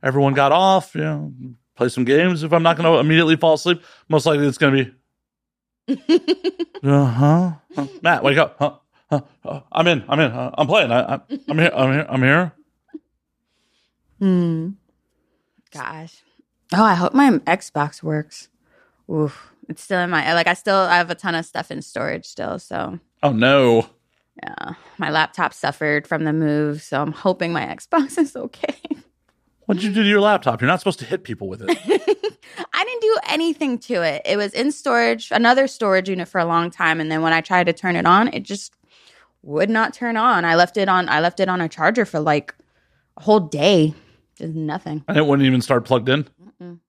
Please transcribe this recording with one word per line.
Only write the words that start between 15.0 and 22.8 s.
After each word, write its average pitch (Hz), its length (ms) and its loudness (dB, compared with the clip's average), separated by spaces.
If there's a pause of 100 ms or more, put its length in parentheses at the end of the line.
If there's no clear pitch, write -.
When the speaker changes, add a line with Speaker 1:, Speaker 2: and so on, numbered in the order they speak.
Speaker 2:
Gosh. 156 520 -14 (500)
Oh, 202 100 4
I 208 120 4
hope 175 180 0
my 269 260 4
Xbox - 640 -4
works. 151 460 -8 (640)
Oof. 151 400 -6 (160)
It's - 160 -14
still 185 160 -4
in 175 100 -2
my, 160 240 0
like, 170 140 2
I 175 80 2
still, 196 220 -2
I 175 200 2
have 175 140 0
a 175 40 -4
ton 170 200 -6
of 165 100 -6
stuff - 260 -12
in 151 100 -12
storage - 440 -6
still, - 340 -10
so. - 400 -10 (240)